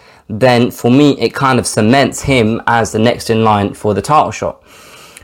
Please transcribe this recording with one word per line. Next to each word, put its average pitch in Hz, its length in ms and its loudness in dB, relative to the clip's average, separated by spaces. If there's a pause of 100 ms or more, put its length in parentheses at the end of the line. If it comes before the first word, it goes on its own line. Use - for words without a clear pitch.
(260)
then 120 440 0
for - 200 -2
me, 139 300 4
it 113 140 -2
kind 131 240 0
of 98 80 -2
cements 120 560 0
him 113 440 0
as 113 260 0
the 110 60 -2
next 113 300 0
in 110 160 0
line 104 300 0
for 107 180 -4
the 98 80 -4
title 143 300 0
shot. - 360 -10 (580)